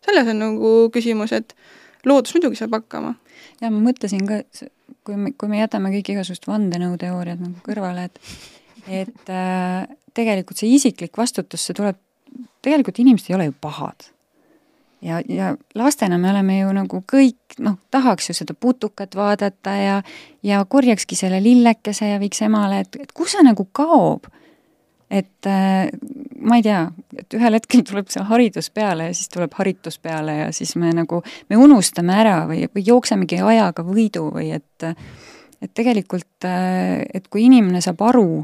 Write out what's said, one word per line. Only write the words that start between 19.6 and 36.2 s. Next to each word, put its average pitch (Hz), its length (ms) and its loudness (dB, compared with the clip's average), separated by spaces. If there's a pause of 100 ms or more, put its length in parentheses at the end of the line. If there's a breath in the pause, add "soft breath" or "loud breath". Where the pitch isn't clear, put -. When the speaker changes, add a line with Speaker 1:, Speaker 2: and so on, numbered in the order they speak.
Speaker 2:
ja, 196 320 0 (400 loud breath)
ja 202 220 0
korjakski 240 520 0
selle 190 260 -2
lillekese 226 640 4
ja 202 140 -2
viiks 202 220 -4
emale, 208 380 0
et, 190 200 -10
et 285 120 -18
kus - 200 -4
see 392 100 6
nagu 214 300 6
kaob? 269 540 2 (840 soft breath)
Et, 196 340 -4
äh, 190 440 0 (480)
ma 226 180 2
ei 233 80 4
tea, 196 220 0 (320)
et - 180 -16
ühel 233 180 4
hetkel 226 300 4
tuleb 196 240 -6
see 190 160 -8
haridus 214 460 0
peale 180 400 -4
ja 180 40 -8
siis - 140 -8
tuleb 175 260 -6
haritus 190 440 -6
peale 156 400 -6
ja 156 140 -4
siis - 240 -8
me 170 160 0
nagu, 170 280 -2 (280 loud breath)
me 208 120 4
unustame 190 560 6
ära 214 300 4
või, 160 160 -4 (100)
või 196 140 -6
jooksemegi 196 580 2
ajaga 202 400 2
võidu 185 480 -2
või 160 240 -6
et, - 300 -12 (720 loud breath)
et - 140 -14
tegelikult, 208 760 -4